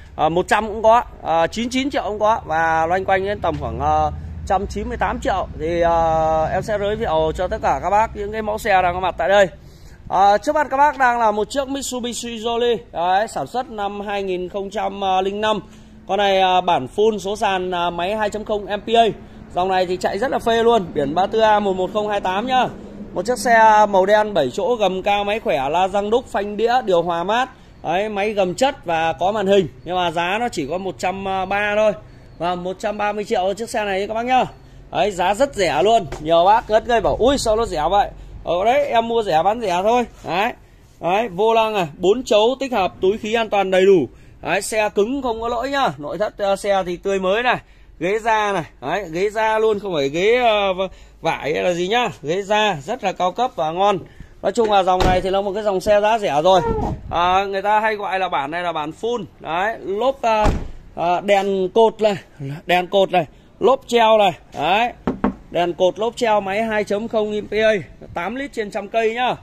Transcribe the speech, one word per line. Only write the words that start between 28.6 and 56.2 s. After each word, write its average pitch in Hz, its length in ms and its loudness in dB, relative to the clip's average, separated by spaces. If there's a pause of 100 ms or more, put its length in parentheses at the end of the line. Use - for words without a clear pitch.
và 165 280 0
có 180 180 -2
màn 208 160 -2
hình. 196 200 4 (160)
Nhưng 170 120 -6
mà 175 160 0
giá 170 280 -2
nó 240 100 -2
chỉ 156 180 -6
có 160 100 -4
một 190 200 -6
trăm 196 260 -4 (260)
ba 208 260 0
thôi. 214 180 4 (440)
Và 175 180 -2
một 180 240 -6
trăm 208 180 -4
ba 208 140 -2
mươi 208 120 -6
triệu 190 300 0
chiếc 220 160 -8
xe 214 160 -2
này 196 220 -2
các 214 60 -8
bác 226 120 -4
nhá. 247 200 2 (460)
Đấy, 185 200 0
giá 185 220 0
rất 277 220 0
rẻ 165 280 0
luôn. 220 220 4 (160)
Nhiều 165 240 4
bác 214 220 4
rất 220 180 2
gây 226 160 2
bảo: 147 180 0
"Ui, 262 180 4
sao 214 180 0
nó 226 100 0
rẻ 170 260 -4
vậy?" 196 180 4 (340)
Ở 180 220 -2
đấy, 277 200 2
em 233 220 0
mua 233 160 0
rẻ 165 200 2
bán 220 180 0
rẻ 180 220 0
thôi. 233 220 2 (220)
Đấy. 196 260 -2 (460)
Đấy, 196 280 0
vô 208 260 0
lăng 220 220 2
à, 180 120 0 (100)
bốn 208 260 2
chấu 226 360 2
tích 277 120 -4
hợp 190 300 0
túi 196 160 2
khí 214 160 -6
an 226 160 0
toàn 190 220 0
đầy 185 140 4
đủ. 180 220 6 (340)
Đấy, 180 200 -2
xe 214 280 -2
cứng 233 320 -2
không 226 200 -4
có 233 60 -4
lỗi 240 220 -4
nhá. 277 280 0
Nội 147 200 -8
thất, 208 200 -4
ờ, 196 180 0
xe 196 300 0
thì 175 120 -6
tươi 196 220 -2
mới 190 240 0
này, 233 140 2 (420)
ghế 196 200 -2
da 214 340 0
này. 170 100 -2 (180)
Đấy, 175 300 -6
ghế 185 180 -2
da 220 300 0
luôn, 220 200 2
không 196 160 -8
phải 139 140 0
ghế, 190 260 2
ờ, 208 380 2
v-, 185 140 -4 (340)
vải 139 320 -2
hay 190 100 -2
là 180 100 2
gì 175 140 -2
nhá. 233 220 0 (140)
Ghế 170 180 -2
da 208 440 0
rất 226 180 -6
là 190 80 0
cao 180 200 -2
cấp 247 240 -2
và 160 160 -2
ngon. 190 280 2 (420)
Nói 196 100 0
chung 220 200 0
là 196 120 4
dòng 185 220 2
này 185 160 2
thì 185 80 -4
là 196 120 0
một 202 120 -4
cái 214 100 -6
dòng 190 160 0
xe 208 220 2
giá 214 180 2
rẻ 156 240 0